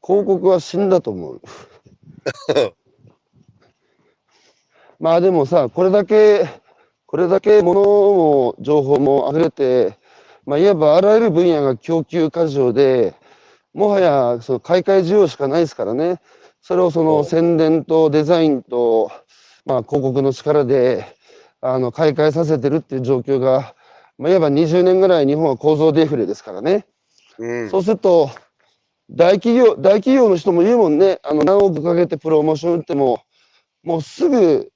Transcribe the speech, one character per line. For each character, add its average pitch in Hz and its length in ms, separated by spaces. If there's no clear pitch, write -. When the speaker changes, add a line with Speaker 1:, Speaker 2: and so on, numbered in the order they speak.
Speaker 1:
広 196 220
告 185 220
は 185 120
死 - 160
ん 190 140
だ 185 100
と 120 100
思 87 220
う。 - 80
Speaker 2:
<laughs> 131 260
Speaker 1:
ま 160 140
あ 175 60
で 185 100
も 156 160
さ、 139 240
こ 170 140
れ 185 60
だ 202 140
け、 214 420
こ - 100
れ 175 120
だ 190 120
け 214 220
物 180 200
も 190 760
情 143 220
報 139 160
も 139 320
溢 151 100
れ 160 100
て、 127 480
ま 143 100
あ、 - 20
い 175 80
わ 202 80
ば 151 220
あ 180 40
ら 208 140
ゆ 220 60
る 226 100
分 175 180
野 151 140
が 131 140
供 165 280
給 165 260
過 165 180
剰 135 240
で、 127 420
も 196 160
は 202 120
や 135 420
そ 131 120
の 117 60
買 180 200
い 175 40
替 196 120
え 190 40
需 175 140
要 202 120
し 143 100
か 143 120
な 143 100
い 170 40
で 160 60
す - 60
か 113 100
ら 104 100
ね。 170 260
そ 180 100
れ 185 60
を 180 80
そ 160 140
の 156 200
宣 165 340
伝 160 260
と 160 240
デ 151 160
ザ 165 160
イ 160 80
ン 135 140
と、 117 480
Speaker 2:
そ - 40
う。 - 20
Speaker 1:
ま 139 80
あ、 120 60
広 143 200
告 135 200
の 135 100
力 147 320
で、 123 400
あ 127 180
の、 127 140
買 156 200
い - 20
替 156 140
え 147 40
さ 165 140
せ 151 120
て 135 120
る 147 60
っ 160 40
て - 140
い 131 60
う - 20
状 127 160
況 135 200
が、 131 360
ま 135 120
あ、 - 20
い 185 40
わ 185 60
ば 156 80
二 147 180
十 175 160
年 185 160
ぐ 190 100
ら 175 120
い 139 60
日 139 80
本 160 100
は 135 140
構 151 180
造 156 160
デ 156 140
フ 143 100
レ 113 80
で 95 100
す - 80
か 104 100
ら 95 100
ね。 190 240
Speaker 2:
う 117 140
ん。 - 60
Speaker 1:
そ 190 80
う 190 40
す 190 80
る 220 80
と、 170 320
大 175 240
企 233 240
業、 233 180
大 196 240
企 262 160
業 240 140
の 180 60
人 170 160
も 170 100
言 220 120
う 240 40
も 196 100
ん 151 100
ね。 190 240
あ 147 120
の、 151 100
何 190 140
億 180 240
か 170 120
け 170 120
て 165 100
プ 160 140
ロ 156 120
モ 156 100
ー 156 40
シ 151 100
ョ 175 40
ン 170 80
打 - 20
っ - 20
て 170 120
も、 131 260
も 165 160
う 156 40
す - 240
ぐ 185 500